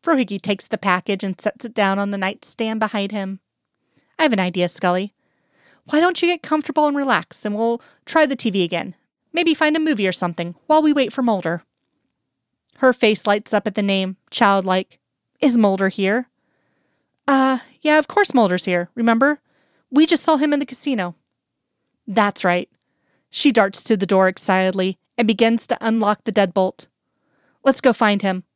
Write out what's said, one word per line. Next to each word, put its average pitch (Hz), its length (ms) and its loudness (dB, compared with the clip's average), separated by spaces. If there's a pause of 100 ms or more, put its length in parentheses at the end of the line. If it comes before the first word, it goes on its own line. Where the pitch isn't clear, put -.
Frohike 254 380 0
takes 202 260 -4
the 214 120 -6
package 190 440 -2
and 190 180 -6
sets - 240 -6
it 233 100 -12
down 196 240 0
on 202 120 -4
the 202 80 -6
nightstand 220 640 -6
behind 202 320 -4
him. 196 280 -8 (800)
"I 330 40 0
have 294 100 2
an 202 80 0
idea, 180 280 0
Scully. 185 440 -2 (760)
Why 302 140 0
don't 349 220 0
you 339 60 2
get 349 140 -2
comfortable 302 440 0
and 285 100 0
relax, 254 480 -2
and 208 100 -4
we'll 233 280 -2 (240)
try 311 200 2
the 254 100 -2
T 226 140 -2
V 190 120 0
again. 170 320 -4 (380)
Maybe 330 220 2
find 302 220 0
a 320 40 0
movie 247 280 0
or 180 40 -2
something 175 440 -6 (100)
while 311 160 4
we 302 100 2
wait 277 200 0
for 269 100 -4
Mulder." 180 400 -2 (1160)
Her 254 160 4
face 214 320 0
lights 214 260 -2
up 208 140 0
at 196 80 -6
the 208 80 -2
name, 190 340 -2 (140)
childlike. 190 680 0 (400)
"Is 240 200 2
Mulder 196 320 2
here?" 208 380 -2 (1000)
"Uh, 262 300 2 (240)
yeah, 302 160 4
of 302 100 0
course - 240 0
Mulder's 190 320 2
here, 175 300 -2
remember? 233 460 2 (500)
We 302 160 6
just - 180 0
saw 311 140 2
him 294 160 0
in 285 60 0
the 285 60 -6
casino." 196 480 -6 (920)
"That's 202 360 0
right." 180 280 0 (580)
She - 240 2
darts 196 320 0
to 226 140 2
the 190 80 -4
door 190 220 4
excitedly 190 680 -2 (200)
and 226 100 2
begins 226 380 2
to 240 140 -4
unlock 220 440 0
the 220 80 -6
deadbolt. 190 560 0 (720)
"Let's 269 200 0
go 254 100 4
find 208 300 0
him. 185 220 -4 (120)